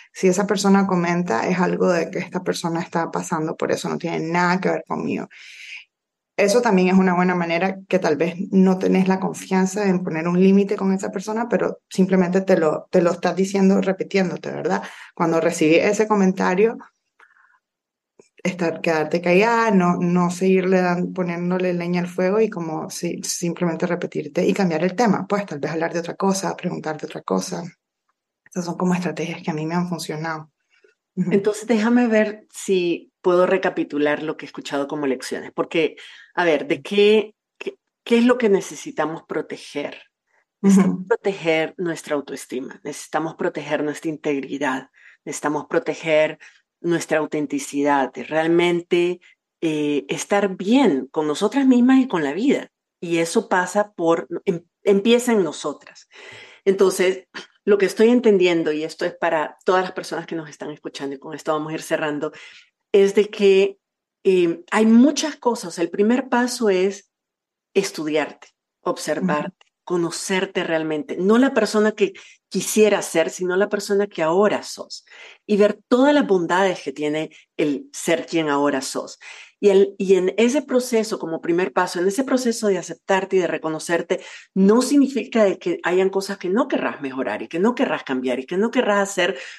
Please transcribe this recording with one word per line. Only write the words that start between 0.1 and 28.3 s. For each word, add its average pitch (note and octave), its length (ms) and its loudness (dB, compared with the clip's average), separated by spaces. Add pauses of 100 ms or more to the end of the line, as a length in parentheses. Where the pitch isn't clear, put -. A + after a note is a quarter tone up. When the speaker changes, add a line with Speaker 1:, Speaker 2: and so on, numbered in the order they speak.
Speaker 1:
si - 140 0
esa F#3 180 2
persona G3 400 4
comenta, F3 640 -2
es F3+ 120 0
algo F3+ 320 0
de E3 200 -2
que - 80 -8
esta - 240 -8
persona E3+ 380 -4
está E3 300 -6
pasando E3+ 440 -4
por - 160 -4
eso, F3 180 -4
no D#3 80 -4
tiene E3 220 -6
nada F3 400 0
que F3+ 100 -2
ver D#3+ 180 -2
conmigo. D#3+ 400 -6 (1080)
Eso G3+ 260 4
también F#3 280 4
es F#3 60 4
una F#3+ 180 6
buena F3+ 220 2
manera F3 420 -2 (100)
que F#3 120 0
tal - 180 0
vez F3 180 -2 (160)
no F#3+ 280 6
tenés F#3 280 2
la F#3+ 120 0
confianza F#3+ 680 -2
en F3+ 160 0
poner D#3+ 240 -4
un F3 120 0
límite G3 360 4
con G3 160 -2
esa G3 200 -4
persona, G#3+ 360 -6
pero E3+ 320 -2 (100)
simplemente F#3 520 2
te F#3+ 160 2
lo, D#3 340 0
te F#3 100 4
lo F3 100 2
estás F3 240 -4
diciendo, F#3+ 460 2
repitiéndote, F#3+ 680 -2
¿verdad? D#3 320 -4 (320)
Cuando E3 240 0
recibí D#3+ 360 2
ese G#3+ 320 2
comentario, F#3+ 720 2 (1700)
estar, F3 380 -4
quedarte D#3+ 400 -2
callada, A3 500 2
no, F3+ 260 4
no F3 320 2
seguirle F#3 520 2
dan-, F3+ 320 -2
poniéndole F3+ 600 -2
leña F3 280 -2
al F3 60 -6
fuego F#3 320 0
y A3 100 2
como D#3+ 400 -8
si-, - 340 -8
simplemente F3 640 -4
repetirte E3+ 580 -4
y F#3 80 2
cambiar F3 300 0
el F3+ 120 -2
tema, G3 320 0
pues G3+ 180 -2
tal D3+ 140 -10
vez D3+ 120 -4
hablar D#3+ 220 -4
de E3+ 60 -4
otra E3 160 -8
cosa, F#3 400 -2
preguntar D#3 440 -8
de D#3+ 80 -10
otra D#3 140 -14
cosa. F3+ 420 -4 (920)